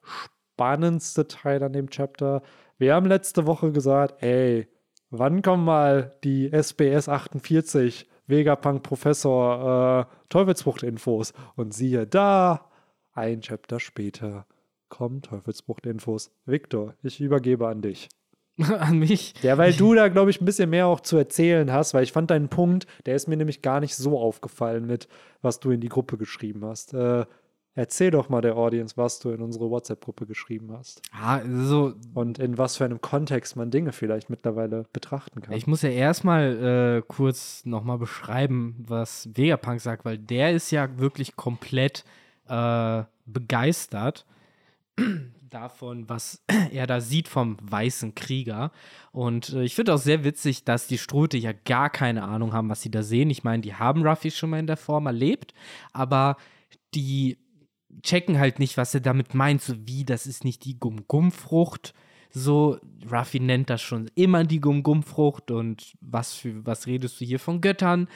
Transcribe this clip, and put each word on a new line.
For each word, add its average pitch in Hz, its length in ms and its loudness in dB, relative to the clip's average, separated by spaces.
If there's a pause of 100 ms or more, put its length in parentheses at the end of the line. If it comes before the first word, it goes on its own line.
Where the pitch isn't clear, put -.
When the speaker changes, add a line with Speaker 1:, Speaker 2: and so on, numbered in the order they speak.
Speaker 1:
spannendste 151 1300 -2
Teil 139 340 -2
an 139 120 -2
dem 139 180 -4
Chapter. 139 500 -2 (380)
Wir 135 160 6
haben 180 100 4
letzte 190 400 2
Woche 160 260 2
gesagt, 139 520 2
ey, 123 440 2 (440)
wann 139 320 0
kommen 185 200 4
mal 143 600 4
die 135 280 0
S 151 220 0
B 143 160 4
S 143 180 2
achtundvierzig, 143 1040 0 (160)
Vegapunk 143 560 2
Professor, 127 1300 2
äh, - 60 -20 (140)
Teufelsfrucht-Infos? 123 1040 0 (220)
Und 107 200 -6
siehe 123 320 0
da, 190 640 4 (420)
ein 113 280 -4
Chapter 117 380 -10
später 101 680 -10 (400)
kommen 123 340 -8
Teufelsfrucht-Infos. 110 1080 -8 (140)
Victor, 123 580 -4
ich 135 180 -8
übergebe 127 460 2
an 110 160 -4
dich. 98 260 -6 (500)
Speaker 2:
<laughs> 170 200 2
An 156 200 4
mich? 160 420 2
Speaker 1:
Ja, 131 160 4
weil 175 140 8
du 196 220 6
da, 220 160 8
glaub 196 180 6
ich, - 140 2
ein 175 40 0
bisschen 190 240 2
mehr 175 180 4
auch 170 120 2
zu - 160 -2
erzählen 160 560 4
hast, 143 220 2
weil 131 100 6
ich 131 80 0
fand 165 180 0
deinen 151 200 2
Punkt, 175 380 2 (180)
der 127 100 0
ist 143 140 -2
mir 160 80 0
nämlich 156 240 -2
gar 135 180 0
nicht 143 160 -4
so 139 240 0
aufgefallen 117 640 -2
mit, 120 220 -4 (340)
was 123 200 -2
du 131 100 0
in 120 80 2
die 117 80 -6
Gruppe 123 300 -2
geschrieben 104 480 -8
hast. 110 280 -12
Äh, 123 320 0 (480)
erzähl 175 380 0
doch 147 160 2
mal 123 140 0
der 117 160 2
Audience, 117 400 0
was 120 220 -2
du 123 100 -6
in 113 120 -6
unsere 117 280 -6
WhatsApp-Gruppe 117 560 -6
geschrieben 110 480 -12
hast. - 280 -20 (120)
Speaker 2:
Ah, 113 260 -2 (100)
so 135 440 2 (200)
Speaker 1:
Und 120 240 -4
in 123 200 -2
was 127 180 0
für - 80 -2
einem 120 160 -2
Kontext 143 560 -4
man 117 160 -6
Dinge 143 220 0
vielleicht 110 360 -4
mittlerweile 113 640 -4
betrachten - 480 -10
kann. 104 140 -12
Speaker 2:
Ich 110 120 -6
muss 156 160 0
ja 143 100 0
erstmal, 123 1080 2
äh, 117 100 0
kurz - 580 -2
nochmal 117 320 -4
beschreiben, 120 880 -4
was 113 480 -6
Vegapunk 127 460 0
sagt, 113 240 -8
weil 113 140 -6
der 120 340 0
ist 170 200 -2
ja 135 280 -2
wirklich 135 380 -4
komplett, 131 640 -4 (460)
äh, 117 540 0 (220)
begeistert 120 1000 -2 (720)
<clears throat> 233 80 0 (440)
davon, 120 600 -14
was - 340 -10 (140)
<clears throat> 180 140 0
er 131 140 -4
da 123 160 -2
sieht 139 260 -4
vom 117 340 -2
weißen 107 520 -4
Krieger. 131 580 -6 (400)
Und, 120 420 -4
äh, 127 100 -2
ich 123 100 -2
find 226 160 0
auch 208 80 6
sehr 147 260 2
witzig, 143 400 -2
dass 120 220 0
die 123 120 -4
Strote 143 400 0
ja 113 160 -4
gar 127 360 0
keine 117 340 -2
Ahnung 110 300 -4
haben, 110 160 -2
was 107 120 -6
sie 117 100 -8
da 110 100 -2
sehen. 117 280 2
Ich 139 140 -4
meine, 117 180 0
die 104 120 -10
haben 139 320 0
Ruffy 156 240 0
schon 160 220 -6
mal 160 80 -2
in 160 80 -4
der 156 100 -2
Form 147 300 -2
erlebt, 131 460 -2 (380)
aber 135 460 0 (560)
die 135 460 -2 (640)
checken 175 340 2
halt 139 220 2
nicht, 135 180 0
was 123 160 -2
er 139 80 0
damit 131 320 0
meint, 139 300 2
so 127 160 -6
wie, 127 260 -8
das 127 220 -4
ist - 160 -12
nicht 127 220 -4
die 131 140 -10
Gum-Gum-Frucht. 160 1160 0 (340)
So, 147 480 2 (340)
Ruffy 120 280 -2
nennt 127 320 0
das 117 100 -2
schon 113 320 -6
immer 180 300 4
die 156 180 0
Gum-Gum-Frucht 147 880 2
und 113 500 -6
was 117 340 -6
für, 110 300 -10
was 117 220 -6
redest 127 340 -6
du 123 60 -8
hier 127 140 -4
von 170 220 -4
Göttern? 180 540 2